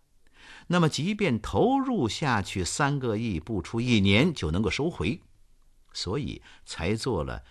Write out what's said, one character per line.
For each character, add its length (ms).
那 140
么 100
即 240
便 260
投 380
入 320
下 320
去 240
三 320
个 180
亿， 240
不 220
出 180
一 220
年 320
就 160
能 140
够 80
收 180
回， 320
所 240
以 240
才 300
做 280
了 280